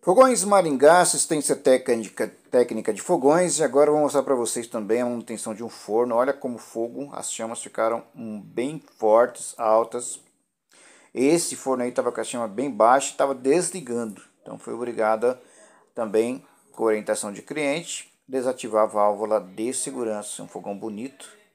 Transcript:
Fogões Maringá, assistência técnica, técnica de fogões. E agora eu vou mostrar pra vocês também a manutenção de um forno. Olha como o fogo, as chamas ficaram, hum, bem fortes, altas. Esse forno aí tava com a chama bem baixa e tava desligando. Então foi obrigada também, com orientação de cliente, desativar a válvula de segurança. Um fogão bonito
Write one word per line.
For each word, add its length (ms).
Fogões 340
Maringá, 600
assistência 520
técnica, 760
técnica 440
de 80
fogões. 560
E 40
agora 280
eu 20
vou 120
mostrar 180
pra 120
vocês 320
também 360
a 20
manutenção 500
de 80
um 60
forno. 460
Olha 180
como 220
o 40
fogo, 540
as 180
chamas 320
ficaram, 400
hum, 240
bem 420
fortes, 640
altas. 600
Esse 420
forno 280
aí 100
tava 180
com 120
a 20
chama 240
bem 220
baixa 420
e 60
tava 160
desligando. 880
Então 180
foi 140
obrigada 680
também, 480
com 120
orientação 460
de 120
cliente, 680
desativar 580
a 20
válvula 520
de 360
segurança. 680
Um 60
fogão 260
bonito 540